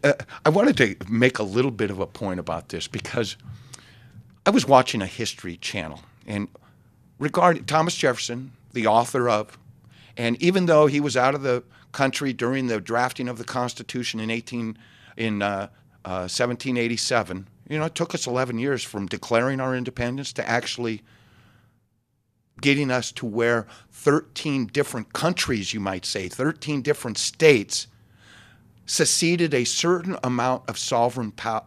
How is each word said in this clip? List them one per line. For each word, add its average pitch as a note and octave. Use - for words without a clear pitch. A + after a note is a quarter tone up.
uh, C#3+
I D3+
wanted G3+
to A2
make A#2
a G#2+
little A#2
bit G#2
of F#2+
a F#2+
point F#2
about E2+
this E2+
because -
I G3
was A3+
watching B2+
a F#2
History F#2
Channel, D#2
and G2+
regarding E3+
Thomas D#3+
Jefferson, B2+
the A2+
author A#2+
of, G#2+
and A#2+
even F3+
though D3+
he D3
was C#3+
out B2+
of C3+
the B2
country C3+
during B2+
the A2
drafting B2
of A#2
the A2+
Constitution B2
in A2
eighteen, A#2
in, G#2+
uh, G2+
uh, F#2
seventeen B2
eighty-seven, A2+
you D3+
know, D#3
it D#3+
took E3+
us -
eleven B2
years B2+
from G2+
declaring A#2+
our C3
independence B2
to -
actually A#2
getting C#3
us B2
to -
where A#2
thirteen C#3+
different C3
countries, C3+
you G#2+
might F#2+
say, F#2+
thirteen D3
different A#2+
states -
seceded E3+
a B2
certain F3
amount B2+
of A#2+
sovereign A#2+
pow-, A2+